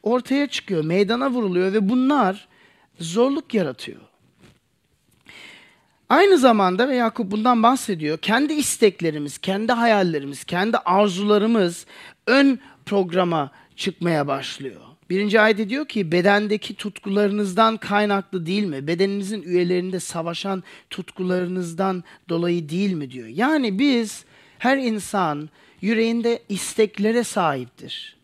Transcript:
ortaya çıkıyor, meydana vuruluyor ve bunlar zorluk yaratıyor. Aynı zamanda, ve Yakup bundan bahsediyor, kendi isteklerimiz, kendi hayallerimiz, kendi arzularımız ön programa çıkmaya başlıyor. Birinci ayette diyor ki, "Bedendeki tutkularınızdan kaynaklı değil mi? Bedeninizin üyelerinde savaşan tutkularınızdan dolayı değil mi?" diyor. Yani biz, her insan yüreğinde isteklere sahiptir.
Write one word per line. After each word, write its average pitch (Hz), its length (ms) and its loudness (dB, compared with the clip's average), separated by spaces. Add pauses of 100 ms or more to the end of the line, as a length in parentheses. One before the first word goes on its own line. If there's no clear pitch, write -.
ortaya 254 440 0
çıkıyor, 170 380 -4
meydana 208 460 0
vuruluyor 190 420 0
ve 202 160 2
bunlar 254 600 2 (520)
zorluk 240 540 0
yaratıyor. 156 460 -4 (2000)
Aynı 359 300 6
zamanda, 220 500 4
ve 262 80 0
Yakup 226 340 -2
bundan 220 320 2
bahsediyor, 170 560 0
kendi 269 340 0
isteklerimiz, 170 840 0
kendi 214 340 -2
hayallerimiz, 185 720 0
kendi 202 320 -2
arzularımız 202 1080 2 (400)
ön 269 340 4 (260)
programa 175 640 0 (260)
çıkmaya 165 500 -2
başlıyor. 135 540 -8 (300)
Birinci 202 300 2
ayette 214 280 2
diyor 277 200 -4
ki, 175 240 -2
"Bedendeki 202 640 2
tutkularınızdan 208 1000 0
kaynaklı 196 680 -2
değil 202 180 0
mi? 143 220 -6
Bedeninizin 196 560 -2
üyelerinde 180 580 0
savaşan 170 640 -6 (280)
tutkularınızdan 185 1120 -4 (240)
dolayı 170 400 -2
değil 185 240 -2
mi?" 147 180 -6
diyor. 123 180 -16
Yani 220 500 -2
biz, 240 460 0 (340)
her 269 200 2
insan 185 680 -2 (360)
yüreğinde 226 640 0
isteklere 214 760 0
sahiptir. 139 1000 -6